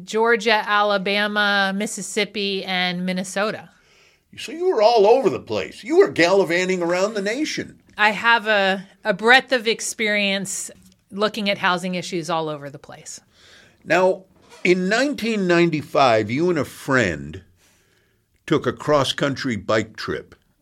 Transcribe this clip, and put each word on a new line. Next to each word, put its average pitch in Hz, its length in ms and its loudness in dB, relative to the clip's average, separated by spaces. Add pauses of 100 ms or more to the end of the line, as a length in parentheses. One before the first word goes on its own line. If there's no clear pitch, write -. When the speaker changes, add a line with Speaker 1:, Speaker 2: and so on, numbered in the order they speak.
Speaker 1:
Georgia, 220 640 2
Alabama, 202 1080 0
Mississippi, 202 920 -6
and 180 400 -4
Minnesota. 185 640 -6 (680)
Speaker 2:
So - 140 -12
you 339 160 -4
were 349 140 2
all 214 260 6
over 240 220 6
the 117 100 -4
place. 98 440 -6
You 277 140 0
were 392 120 6
gallivanting 175 720 2
around 180 300 0
the 208 80 -4
nation. 240 600 -6 (160)
Speaker 1:
I 208 140 2
have 220 340 0
a, 196 400 0 (180)
a 214 100 0
breadth 240 380 4
of 233 160 -2
experience 202 1040 -2 (420)
looking 208 380 -2
at 202 80 0
housing 180 380 -2
issues 170 340 -6
all 160 200 -2
over 143 200 -10
the 139 80 -18
place. - 420 -20 (640)
Speaker 2:
Now, 180 420 2 (380)
in 185 260 2
nineteen 220 580 0
ninety-five, 147 800 2
you 151 200 0
and 170 100 0
a 127 60 -2
friend 87 760 -2 (1040)
took 147 220 0
a 120 60 -2
cross-country 139 800 -2
bike 107 400 -2
trip. - 400 -10 (260)